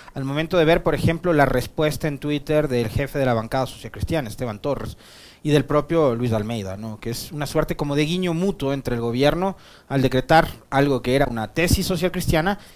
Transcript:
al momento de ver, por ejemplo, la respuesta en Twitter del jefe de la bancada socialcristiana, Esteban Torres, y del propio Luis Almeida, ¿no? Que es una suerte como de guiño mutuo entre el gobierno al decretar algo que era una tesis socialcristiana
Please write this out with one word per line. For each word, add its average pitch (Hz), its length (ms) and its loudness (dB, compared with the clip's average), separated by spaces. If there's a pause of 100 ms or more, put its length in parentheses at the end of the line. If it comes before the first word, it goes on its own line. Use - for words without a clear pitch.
(120)
al 139 140 -6
momento 156 320 0
de 160 80 6
ver, 165 160 6
por 151 120 0
ejemplo, 165 380 0
la 143 140 6
respuesta 143 600 -2
en 139 100 -4
Twitter 147 500 0
del 120 220 0
jefe 143 280 -4
de 135 60 0
la 127 80 4
bancada 117 320 -2
socialcristiana, 120 640 -6
Esteban 107 320 -8
Torres, 120 380 -6 (440)
y 151 60 -4
del 147 160 4
propio 151 500 2
Luis 117 200 -2
Almeida, 104 420 -4
¿no? 107 240 -12
Que - 80 -10
es - 240 -8
una 147 140 -6
suerte - 280 -2
como 143 220 -2
de 151 80 2
guiño 175 300 -2
mutuo 160 400 -2
entre 123 220 -4
el 117 40 -4
gobierno 147 560 0 (320)
al 135 140 0
decretar 131 460 4 (200)
algo 139 320 2
que 120 140 0
era 139 100 4
una 113 300 -4
tesis 175 320 2
socialcristiana 180 720 0 (180)